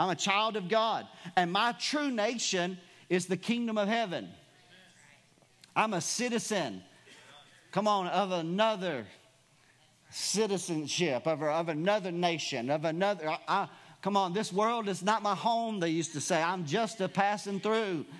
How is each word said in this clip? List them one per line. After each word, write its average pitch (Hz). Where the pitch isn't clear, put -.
I'm 180
a 170
child 208
of 185
God. 208
And 175
my 220
true 294
nation 202
is 175
the 180
kingdom 226
of 202
heaven. 190
I'm -
a 160
citizen, 208
come 202
on, 196
of 185
another 180
citizenship, 165
of, 151
of 160
another 180
nation, 165
of 151
another, 165
I, 165
I, 180
come 202
on, 185
this 202
world 220
is 185
not 208
my 202
home, 226
they 170
used 160
to 143
say. 160
I'm 175
just 196
a 185
passing 202
through. 208